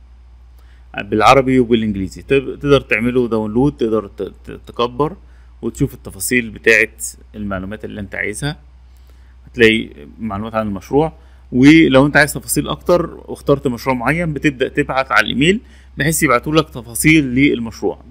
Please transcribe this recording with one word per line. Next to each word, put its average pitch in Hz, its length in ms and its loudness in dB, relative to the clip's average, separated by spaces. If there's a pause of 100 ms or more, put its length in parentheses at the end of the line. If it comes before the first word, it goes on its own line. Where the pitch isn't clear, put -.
(960)
آه، 113 60 -8
بالعربي 123 580 4
وبالإنجليزي. 107 600 -2
تب-، 135 380 -2
تقدر 143 220 4
تعمله 120 460 0
داونلود، 113 500 0
تقدر 110 300 -2
ت-، - 260 -10 (120)
ت-، 104 220 -16
تكبر 123 480 -4 (460)
وتشوف - 320 -4
التفاصيل 113 560 -4
بتاعة 107 380 2 (480)
المعلومات 98 500 -8
اللي 104 160 -12
أنت 98 140 -14
عايزها. 104 420 -6 (880)
هتلاقي 113 440 2 (300)
معلومات 110 360 -8
عن 110 120 -2
المشروع، 131 460 -2 (380)
ولو 139 540 6
أنت 143 120 0
عايز 143 160 2
تفاصيل - 360 -6
أكتر 170 460 -2
واخترت - 520 -4
مشروع 127 280 -4
معين، 151 380 -2
بتبدأ 131 340 -2
تبعت 135 440 -4
على 107 140 2
الإيميل 147 360 0 (360)
بحيث 156 260 -2
يبعتوا 139 320 0
لك 156 140 2
تفاصيل 135 560 0
للمشروع. 120 840 -2